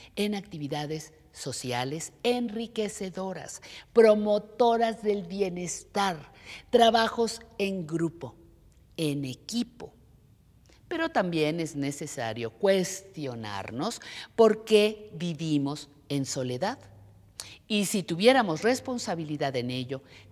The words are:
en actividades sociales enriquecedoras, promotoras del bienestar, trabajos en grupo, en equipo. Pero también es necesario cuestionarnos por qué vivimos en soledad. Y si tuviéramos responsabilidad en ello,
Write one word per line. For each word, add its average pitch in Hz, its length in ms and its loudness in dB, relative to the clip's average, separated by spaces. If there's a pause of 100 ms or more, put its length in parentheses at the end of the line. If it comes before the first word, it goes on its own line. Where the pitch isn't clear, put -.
(160)
en 208 180 -2
actividades 156 800 -8 (200)
sociales 127 800 -4 (100)
enriquecedoras, 208 1400 -4 (300)
promotoras 220 1080 4
del 202 240 0
bienestar, 180 1040 -4 (380)
trabajos 226 680 6 (180)
en 196 280 -2
grupo, 160 480 -4 (640)
en 143 280 -2
equipo. - 720 -8 (920)
Pero 330 220 -2
también 170 500 0
es 156 160 -6
necesario 135 760 -6
cuestionarnos 127 1500 -4 (340)
por 220 300 6
qué 214 500 2
vivimos 151 720 -2 (200)
en 139 180 -2
soledad. 131 520 -4 (880)
Y 208 160 2
si 185 180 -2
tuviéramos 185 600 4
responsabilidad 170 920 -2
en 123 160 -2
ello, 127 320 -6 (300)